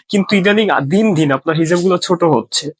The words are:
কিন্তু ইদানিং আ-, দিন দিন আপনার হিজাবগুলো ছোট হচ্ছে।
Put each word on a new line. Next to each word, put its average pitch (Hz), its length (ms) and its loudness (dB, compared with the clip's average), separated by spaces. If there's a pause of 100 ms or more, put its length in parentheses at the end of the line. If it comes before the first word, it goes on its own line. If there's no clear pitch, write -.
কিন্তু 202 280 0
ইদানিং 202 340 2
আ-, 139 100 0
দিন 190 340 0
দিন 151 180 0
আপনার 151 240 -2
হিজাবগুলো 175 420 0
ছোট 175 260 -2
হচ্ছে। 143 560 -2